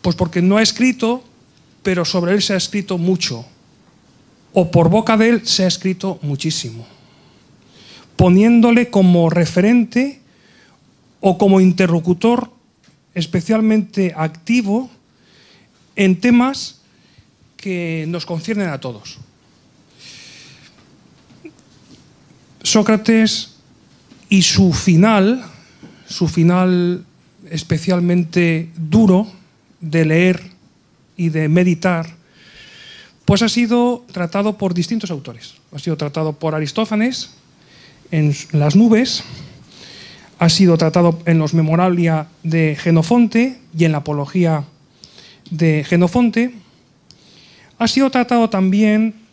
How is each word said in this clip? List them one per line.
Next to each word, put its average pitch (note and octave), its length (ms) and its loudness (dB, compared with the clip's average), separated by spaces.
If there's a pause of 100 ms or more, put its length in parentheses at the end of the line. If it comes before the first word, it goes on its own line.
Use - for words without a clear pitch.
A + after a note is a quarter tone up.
Pues E3+ 140 -2
porque F3+ 260 -2
no F#3+ 160 2
ha A3 60 2
escrito, B3 600 -2 (600)
pero F3+ 200 -2
sobre F3 300 -2
él G#3 80 0
se G3 140 -2
ha - 20 -2
escrito F#3+ 400 -6
mucho, E3+ 480 -4 (1120)
o E3+ 140 2
por E3+ 180 4
boca A3 280 2
de A3 100 4
él A#3 180 0
se - 200 -2
ha - 20 2
escrito F#3 540 -6
muchísimo, C3+ 680 -8 (1300)
poniéndole A#3 760 4
como F3+ 400 2
referente A3 920 0 (1000)
o F#3 180 0
como G3 220 4
interlocutor F#3 920 0 (640)
especialmente G3 1000 -2
activo G#3 760 -4 (1080)
en F#3+ 240 2
temas B3 580 0 (800)
que E3+ 500 -6
nos E3+ 180 -8
conciernen F3+ 440 -6
a C#3 100 -8
todos. A2+ 380 -14 (3500)
Sócrates A3 920 0 (760)
y F#3+ 140 4
su F#3+ 280 2
final, G3+ 720 2 (640)
su E3 220 -4
final F3+ 760 0 (440)
especialmente E3+ 1300 -2
duro F#3+ 500 2 (540)
de D#3+ 240 0
leer E3+ 460 0 (680)
y E3+ 100 -2
de D#3 220 -2
meditar, E3+ 680 0 (1080)
pues G3+ 180 2
ha A3+ 80 0
sido A#3+ 600 0
tratado G3 440 -4
por F#3 200 -4
distintos F#3 340 -4
autores. C3+ 460 -12 (180)
Ha D3 60 -14
sido D#3 180 -4
tratado D3+ 360 -4
por D#3 200 -6
Aristófanes G#3+ 800 -4 (800)
en D3+ 240 0 (160)
Las D3 240 0
nubes, A3+ 480 2 (1120)
ha E3+ 100 2
sido E3+ 300 4
tratado E3 480 2
en E3 140 2
los D#3 160 -2
Memoralia E3 720 0 (160)
de D#3+ 360 -2
Jenofonte A3+ 800 0 (160)
y E3 100 2
en D#3 80 2
la D3 60 -2
Apología D3 680 -2 (840)
de D#3 340 0
Jenofonte, A#3 680 0 (1300)
ha A#3 80 0
sido C4 240 0
tratado A#3+ 400 2
también G#3+ 640 2 (180)